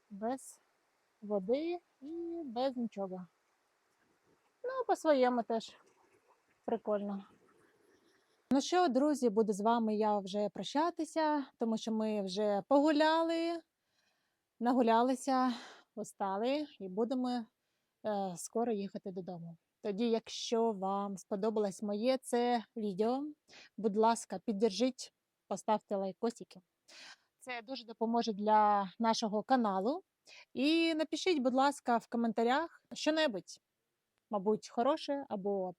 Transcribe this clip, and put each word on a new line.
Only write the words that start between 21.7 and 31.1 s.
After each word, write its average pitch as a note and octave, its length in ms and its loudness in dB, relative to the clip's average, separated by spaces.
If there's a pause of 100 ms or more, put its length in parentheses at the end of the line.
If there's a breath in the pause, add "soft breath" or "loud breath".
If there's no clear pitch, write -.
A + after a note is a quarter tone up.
моє G#3+ 360 0
це A#3+ 460 0 (120)
відео, A3 480 0 (520 loud breath)
будь G3+ 200 0
ласка, A3 480 2
піддержіть, A3 720 0 (340)
поставте G#3+ 480 -2
лайкосики. F#3+ 640 -6 (800 loud breath)
Це B3 220 -10
дуже B3 220 -12
допоможе A#3 480 0
для G#3 640 4
нашого A3 440 0
каналу. A#3 600 0 (520 loud breath)
І E4 400 2
напишіть, D#4 440 0